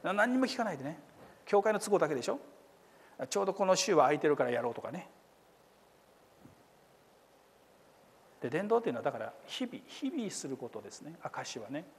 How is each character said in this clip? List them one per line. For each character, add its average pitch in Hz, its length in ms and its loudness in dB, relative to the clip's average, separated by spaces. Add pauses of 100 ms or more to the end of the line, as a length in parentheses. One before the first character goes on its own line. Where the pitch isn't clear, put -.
な-、 185 100 -2
何 220 200 4
に 254 60 2
も 262 80 4
聞 - 100 -6
か 233 80 -2
な 196 80 -2
い 143 60 -6
で 139 60 -10
ね。 151 160 -8 (440)
教 202 180 4
会 214 100 2
の 208 60 2
都 - 120 -4
合 190 80 6
だ 151 100 4
け 151 60 0
で 120 80 -2
し - 60 -2
ょ。 254 100 -2 (920)
「ち - 80 -4
ょ 202 60 2
う 190 40 2
ど 190 80 0
こ 202 100 0
の 185 120 6
週 - 180 2
は 147 100 8
空 147 100 6
い 143 40 0
て 156 100 2
る 143 80 6
か 135 80 2
ら 123 60 2
や 120 120 0
ろ 120 80 0
う」 117 40 -8
と - 80 -8
か 110 80 -8
ね。 180 180 -10 (3250)
で、 120 100 -4
伝 180 160 -2
道 226 120 2
っ 226 40 2
て 233 60 -2
い - 20 0
う - 40 -4
の - 40 -4
は - 60 -8
だ 139 80 0
か 113 60 -8
ら 110 140 -8 (140)
日 - 200 -6
々、 240 200 -12
日 - 240 -6
々 233 200 -4
す - 180 -10
る 131 80 -4
こ 120 120 -10
と 107 120 -10
で 104 100 -16
す - 120 -18
ね。 160 200 -14
証 - 380 -8
は 107 100 -14
ね。 151 140 -8 (140)